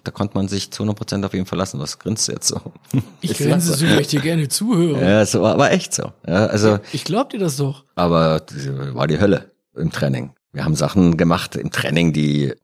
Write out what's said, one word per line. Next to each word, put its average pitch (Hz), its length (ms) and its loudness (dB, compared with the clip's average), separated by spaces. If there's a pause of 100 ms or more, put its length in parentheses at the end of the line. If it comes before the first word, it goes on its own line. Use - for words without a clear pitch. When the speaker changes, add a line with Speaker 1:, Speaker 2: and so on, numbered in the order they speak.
Speaker 1:
Da - 60 -6
konnte - 260 -6
man 98 100 0
sich 98 260 -6
zu - 80 -14
hundert 104 180 -2
Prozent 101 260 -4
auf 95 80 -6
ihn 95 140 -4
verlassen. 90 340 -4
Was - 180 -10
grinst - 300 -4
du - 40 -6
jetzt - 160 -6
so? - 120 -4 (320)
<laughs> 135 80 2 (220)
Speaker 2:
Ich - 80 -4
Speaker 1:
Ich - 80 -4
Speaker 2:
grinse 170 320 2
Speaker 1:
lache. 139 100 0
Speaker 2:
so, 165 60 2
weil - 160 4
ich - 60 -4
dir 147 120 0
gerne 156 280 0
zuhöre. 175 520 2
Speaker 1:
Ja, 101 220 6
es 98 120 2
war 95 200 4
aber 120 160 4
echt - 240 0
so. - 180 -6 (140)
Ja, 104 200 2
also 107 220 2
Speaker 2:
Ja, 104 120 4 (120)
ich - 120 -6
glaub 226 260 -2
dir 240 100 -10
das 160 160 -2
doch. 139 280 -4 (100)
Speaker 1:
Aber 82 460 2
das 69 280 -12 (260)
war 69 120 -2
die 76 140 0
Hölle 101 320 2 (220)
im 80 160 -4
Training. 65 440 -4 (160)
Wir 71 140 -8
haben 76 100 0
Sachen 80 440 4
gemacht 85 380 0
im - 140 -6
Training, 78 440 0
die 73 500 0